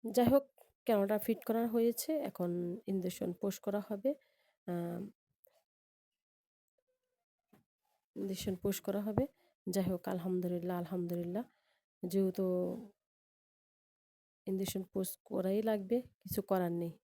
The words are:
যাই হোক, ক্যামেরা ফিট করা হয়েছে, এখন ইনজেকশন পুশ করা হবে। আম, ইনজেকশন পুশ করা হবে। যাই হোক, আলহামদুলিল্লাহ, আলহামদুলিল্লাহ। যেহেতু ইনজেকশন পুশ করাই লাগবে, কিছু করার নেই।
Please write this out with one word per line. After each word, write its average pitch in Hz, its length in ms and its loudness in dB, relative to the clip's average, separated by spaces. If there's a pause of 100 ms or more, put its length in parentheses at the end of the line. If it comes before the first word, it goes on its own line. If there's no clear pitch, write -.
যাই 233 220 4
হোক, 277 180 8 (400)
ক্যামেরা 208 340 4
ফিট 220 260 0
করা 226 240 2
হয়েছে, 233 440 2
এখন 190 380 -2 (360)
ইনজেকশন 185 460 -2
পুশ 196 260 -4
করা 208 220 -2
হবে। 202 300 -2 (560)
আম, 175 360 -4 (3250)
ইনজেকশন 190 400 -2
পুশ 196 240 -2
করা 202 200 -2
হবে। 214 260 2 (400)
যাই 185 180 0
হোক, 180 240 -2
আলহামদুলিল্লাহ, 180 720 -2
আলহামদুলিল্লাহ। 175 680 -4 (580)
যেহেতু 190 420 2 (2000)
ইনজেকশন 190 360 -4
পুশ 185 260 -4 (160)
করাই 196 380 0
লাগবে, 214 400 0 (180)
কিছু 196 220 -4
করার 180 300 2
নেই। 170 200 -2 (120)